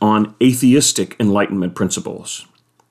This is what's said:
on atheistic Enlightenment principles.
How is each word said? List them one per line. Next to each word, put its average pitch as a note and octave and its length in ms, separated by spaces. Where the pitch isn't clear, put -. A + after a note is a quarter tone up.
on G#2+ 400
atheistic B2+ 800
Enlightenment G2+ 560
principles. - 720